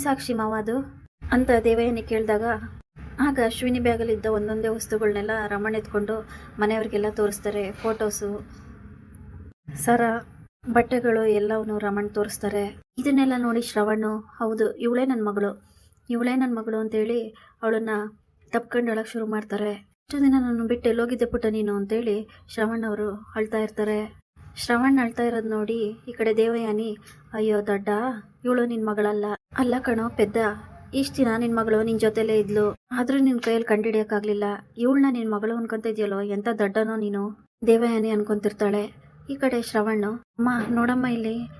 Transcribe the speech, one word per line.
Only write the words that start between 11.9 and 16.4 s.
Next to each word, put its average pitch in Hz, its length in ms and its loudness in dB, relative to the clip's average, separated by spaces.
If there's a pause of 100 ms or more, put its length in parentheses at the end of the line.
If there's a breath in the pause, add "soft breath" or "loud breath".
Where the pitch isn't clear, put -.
ತೋರಿಸ್ತಾರೆ. 208 460 -2 (340)
ಇದನ್ನೆಲ್ಲ 269 380 2 (100)
ನೋಡಿ 233 240 0
ಶ್ರವಣ್, 214 400 2 (300)
"ಹೌದು, 220 260 0 (200)
ಇವಳೇ 247 200 2
ನನ್ 240 200 0
ಮಗಳು, 202 240 0 (600 soft breath)
ಇವಳೇ 240 320 0